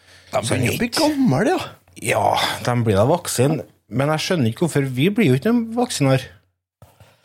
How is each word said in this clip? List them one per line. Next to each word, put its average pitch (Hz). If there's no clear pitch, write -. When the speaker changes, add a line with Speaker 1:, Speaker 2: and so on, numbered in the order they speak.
Speaker 1:
De 131
Speaker 2:
Så 110
Speaker 1:
begynner -
å 147
bli 233
Speaker 2:
ikke 311
Speaker 1:
gamle, 262
ja. 349
Speaker 2:
Ja, 110
de 120
blir 110
da 101
voksen. 151
Men 127
jeg 156
skjønner 147
ikke -
hvorfor 143
vi 131
blir 208
jo 127
ikke 208
noen 233
voksne 240
her. 131